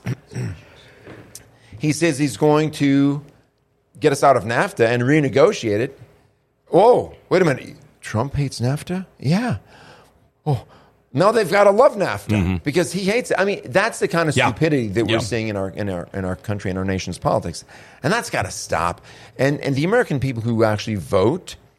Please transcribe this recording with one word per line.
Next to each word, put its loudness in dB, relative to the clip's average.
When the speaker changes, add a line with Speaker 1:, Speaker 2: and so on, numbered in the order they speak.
Speaker 1:
<clears throat> -10
He 0
says 0
he's 0
going 2
to 2
get 4
us -2
out 6
of 0
nafta 0
and 2
renegotiate 2
it. -6
Whoa, 4
wait 4
a 4
minute. -2
Trump -4
hates -4
nafta? -4
Yeah. 0
Oh, -2
now 2
they've 0
gotta 6
love 4
nafta -2
Speaker 2:
Mm-hmm. 0
Speaker 1:
because 0
he -6
hates -2
it. 0
I 0
mean, -2
that's -2
the -2
kind 0
of 0
Speaker 2:
Yeah. 4
Speaker 1:
stupidity 0
that 0
we're 0
Speaker 2:
Yeah. 2
Speaker 1:
seeing -4
in -4
our, -4
in -6
our, -6
in -6
our -4
country -6
and -4
our -2
nation's -4
politics. -4
And 0
that's -2
gotta -4
stop. -4
And, 0
and -2
the -2
American 0
people -4
who 0
actually -2
vote -2